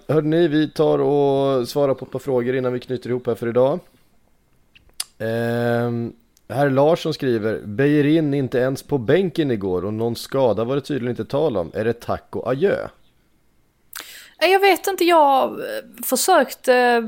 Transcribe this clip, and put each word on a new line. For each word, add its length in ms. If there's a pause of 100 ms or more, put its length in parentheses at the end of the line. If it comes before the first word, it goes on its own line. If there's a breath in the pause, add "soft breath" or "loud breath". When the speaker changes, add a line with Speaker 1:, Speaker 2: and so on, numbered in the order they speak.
Speaker 1:
hörde 200
ni, 200
vi 220
tar 280
och 680
svarar 260
på 100
ett 60
par 80
frågor 380
innan 160
vi 80
knyter 300
ihop 160
här 80
för 140
idag. 300 (1400)
Ehm, 920 (360)
herr 220
Larsson 440
skriver: 500
"Bejerin 680
inte 240
ens 240
på 160
bänken 520
igår 340
och 100
någon 220
skada 480
var 100
det 60
tydligen 300
inte 140
tal 320
om. 180
Är 100
det 160
tack 360
och 140
adjö?" 380 (1500 loud breath)
Speaker 2:
Nej, 120
jag 80
vet 260
inte, 180
jag, 480
eh, 520
försökte 1040